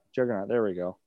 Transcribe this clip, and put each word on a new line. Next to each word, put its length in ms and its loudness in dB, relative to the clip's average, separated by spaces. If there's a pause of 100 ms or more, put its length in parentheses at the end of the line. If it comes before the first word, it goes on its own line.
(140)
Juggernaut. 340 0
There 160 2
we 100 0
go. 220 -4 (120)